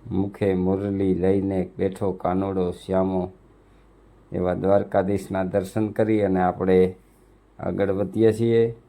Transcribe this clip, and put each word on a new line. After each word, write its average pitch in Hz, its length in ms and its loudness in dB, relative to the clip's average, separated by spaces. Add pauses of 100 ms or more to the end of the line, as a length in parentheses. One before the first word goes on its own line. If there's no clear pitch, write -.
(120)
મુખે 98 420 -2
મુરલી 98 600 0
લઈને 95 640 0
બેઠો 95 340 -2
કાનોડો 92 600 -2
શ્યામો, 95 600 -2 (1000)
એવા 90 220 0
દ્વારકાધીશના 95 920 0
દર્શન 95 440 -2
કરી 107 340 0
અને 95 200 2
આપણે 92 540 2 (640)
આગળ 95 320 -2
વધીએ 107 420 2
છીએ. 117 380 2 (180)